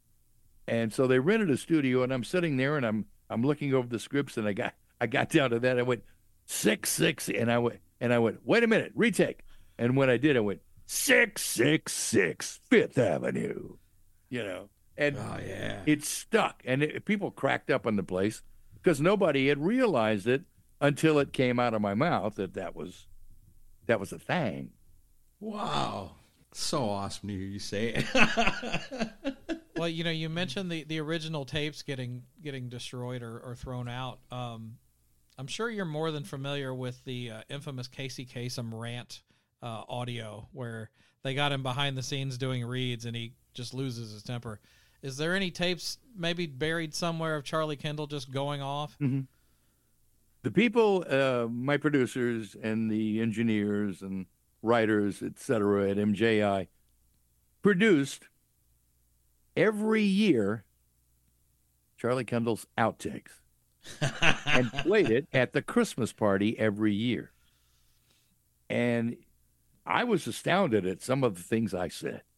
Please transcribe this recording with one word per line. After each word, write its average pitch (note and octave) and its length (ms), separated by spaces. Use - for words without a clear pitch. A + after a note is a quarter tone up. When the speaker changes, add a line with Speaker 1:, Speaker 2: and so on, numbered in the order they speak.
Speaker 1:
And A#2 240
so C3 140
they B2+ 120
rented G3 320
a B2 60
studio, C3 460
and B2+ 100
I'm B2+ 120
sitting E3+ 340
there, C#3+ 180
and C3 80
I'm, G#2+ 220
I'm A2 120
looking C#3+ 300
over B2+ 160
the A#2 100
scripts, - 380
and G#2+ 100
I G#2 60
got, A#2 220
I A#2+ 60
got A#2 240
down C#3+ 200
to A#2 100
that. B2+ 180
I B2 40
went, B2 220
"Six - 460
six," - 400
and A#2 200
I A#2+ 80
went, A#2+ 220
and A#2+ 120
I A#2+ 60
went, A2+ 260
"Wait G#3 200
a - 20
minute, F3 280
retake." F3 500
And A#2+ 180
when C3+ 140
I A#2 80
did, C#3 180
I A#2 40
went, G2+ 200
"Six A#3+ 580
six - 520
six - 760
Fifth - 300
Avenue," C2+ 800
you B2 140
know, G2 260
and D3 180
Speaker 2:
Oh, G#2+ 220
yeah. G#2 480
Speaker 1:
it D3 180
stuck. - 640
And C3 160
it, - 240
people G3+ 240
cracked - 400
up B2+ 160
in G#2+ 100
the F#2+ 60
place F#2+ 400
'cause D3+ 180
nobody D#3+ 480
had C#3+ 160
realized C3 640
it C3 180
until D3 360
it C#3+ 140
came B2 260
out A#2+ 140
of A2 80
my G2+ 140
mouth A2 400
that F#2+ 200
that F2 220
was, E2+ 300
that A2+ 140
was F#2+ 120
a - 60
thing. G#2 540
Speaker 2:
Wow. D3 760
So C3+ 360
awesome G2+ 400
to G#2 60
hear F#2+ 120
you G2 120
say A2+ 380
it. C3+ 160
<laughs> A#3 1200
Speaker 3:
Well, E3+ 140
you E3 140
know, E3+ 60
you D#3+ 200
mentioned F3+ 420
the, D#3 120
the D#3+ 160
original D#3 440
tapes D3+ 380
getting, B2+ 400
getting C3 280
destroyed B2 520
or, A#2 180
or B2 140
thrown B2 340
out. B2 320
Um, A#2 480
I'm C3+ 100
sure A3+ 220
you're G3+ 160
more D#3+ 260
than D3 140
familiar C#3 500
with B2+ 300
the, B2 260
uh, A2 100
infamous C3 360
Casey C3+ 380
Kasem B2 480
rant, A#2 500
uh, A2+ 240
audio A#2+ 680
where A#2 360
they C3+ 100
got C#3+ 180
him C3+ 100
behind C3+ 320
the C3 80
scenes C3+ 360
doing B2+ 260
reads B2 400
and A#2 100
he A#2 200
just B2 220
loses A#2 380
his G#2 100
temper. A#2+ 380
Is C3+ 160
there E3+ 180
any F#3+ 140
tapes F3 480
maybe E3+ 300
buried D#3 480
somewhere E3 420
of C#3+ 80
Charlie D#3 320
Kendall D3+ 300
just C#3 240
going C#3 320
off? C#3+ 360
Speaker 1:
Mm-hmm. C3+ 220
The B2+ 100
people, G#3+ 540
uh, C3 440
my C3 260
producers A#2+ 840
and A2 280
the G#2+ 300
engineers G#2 800
and F#2+ 240
writers, G#2+ 600
et - 160
cetera, G2+ 520
at G2 80
M G#2 160
J G#2+ 280
I G2 260
produced F#3+ 680
every G#3+ 460
year E3 640
Charlie B2 280
Kendall's A#2 420
outtakes - 640
Speaker 2:
<laughs> D3 520
Speaker 1:
and B2 180
played C#3+ 400
it B2+ 220
at B2+ 220
the C#3+ 80
Christmas E3 500
party G#2 460
every G#2+ 340
year. A2 400
And A#2+ 480
I - 180
was G#3+ 220
astounded C3+ 600
at F#2 160
some C3+ 220
of G#2 120
the F2 60
things A2+ 300
I F2+ 160
said. - 340